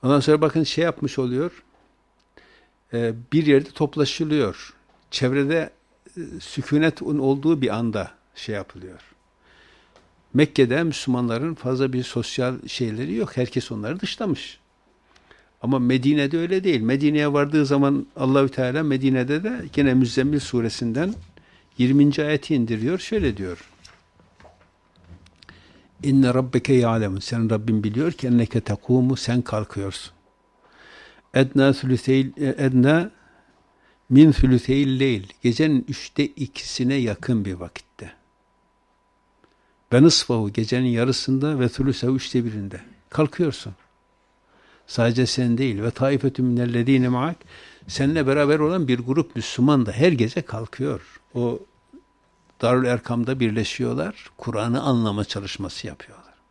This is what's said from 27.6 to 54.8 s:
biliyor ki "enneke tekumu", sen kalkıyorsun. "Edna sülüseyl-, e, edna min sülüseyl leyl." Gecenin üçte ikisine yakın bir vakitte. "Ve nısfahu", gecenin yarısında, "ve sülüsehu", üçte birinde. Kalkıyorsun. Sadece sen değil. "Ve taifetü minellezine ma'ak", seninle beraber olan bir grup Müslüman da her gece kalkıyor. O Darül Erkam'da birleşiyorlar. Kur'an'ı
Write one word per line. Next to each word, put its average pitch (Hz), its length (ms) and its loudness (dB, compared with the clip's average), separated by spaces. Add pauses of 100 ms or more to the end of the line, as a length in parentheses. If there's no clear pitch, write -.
biliyor 120 280 -2
ki 139 160 -8
"enneke 120 340 2
tekumu", 127 560 0
sen 120 240 -2
kalkıyorsun. 104 720 -8 (1200)
"Edna 135 400 4
sülüseyl-, 131 680 -2
e, 139 240 -2
edna 139 460 4 (960)
min 147 220 10
sülüseyl 131 680 2
leyl." 123 240 0 (180)
Gecenin 131 460 2
üçte - 380 -4
ikisine 135 720 -4
yakın 113 500 -2
bir 98 80 -6
vakitte. - 600 -16 (1800)
"Ve 131 100 8
nısfahu", 113 500 2
gecenin 123 360 0
yarısında, 131 680 0
"ve 123 100 2
sülüsehu", 131 460 -2
üçte 127 300 -2
birinde. 101 360 -8 (280)
Kalkıyorsun. 151 640 -4 (1120)
Sadece 117 380 0
sen 123 320 0
değil. 117 260 -2
"Ve 120 80 -2
taifetü 135 520 0
minellezine 123 640 2
ma'ak", 131 280 -2 (500)
seninle 143 400 0
beraber 147 320 2
olan 156 280 0
bir 123 120 2
grup 135 360 -2
Müslüman 127 500 2
da 107 60 -6
her 160 200 4
gece 120 300 0
kalkıyor. 113 800 -10 (120)
O 120 260 -4 (1040)
Darül 127 240 2
Erkam'da 123 540 -2
birleşiyorlar. 120 960 -4
Kur'an'ı 120 440 -4